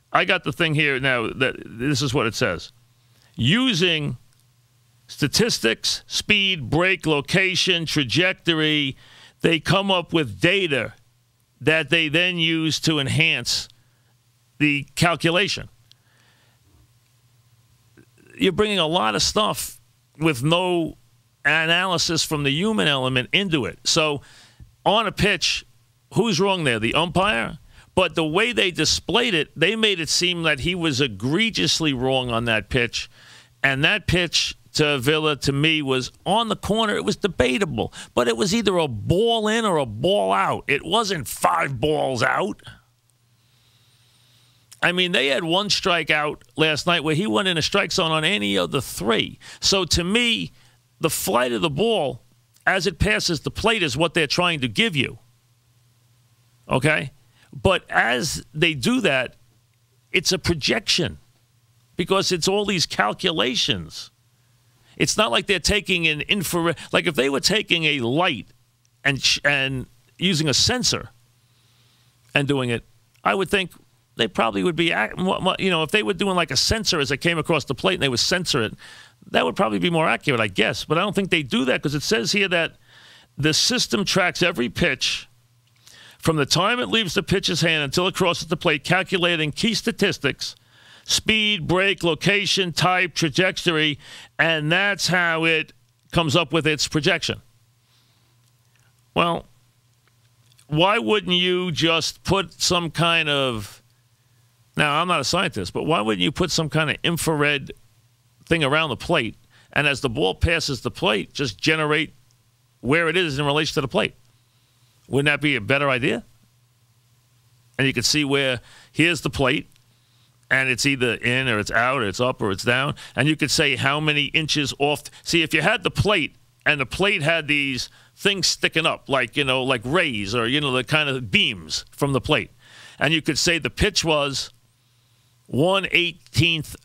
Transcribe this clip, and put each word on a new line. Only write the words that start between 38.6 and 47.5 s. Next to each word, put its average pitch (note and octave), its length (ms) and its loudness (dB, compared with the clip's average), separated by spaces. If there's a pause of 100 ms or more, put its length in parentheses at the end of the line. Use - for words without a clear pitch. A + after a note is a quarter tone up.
a D#3+ 120 2
ball F#3 580 0
in A3+ 180 2
or F#3 120 2
a C#3 100 0
ball F#3 460 0
out. F3+ 340 0
It - 180 0
wasn't F#3 440 -2
five E3 500 0
balls C#3 460 0
out. D3 360 0 (2250)
I E3 80 2
mean, F3+ 220 0
they G#3+ 160 2
had C3+ 160 0
one F#3 240 0
strikeout D#3 760 -2 (140)
last D3+ 320 0
night E3+ 160 0
where D#3 100 0
he F#3+ 140 0
went G#3+ 180 0
in F3+ 100 0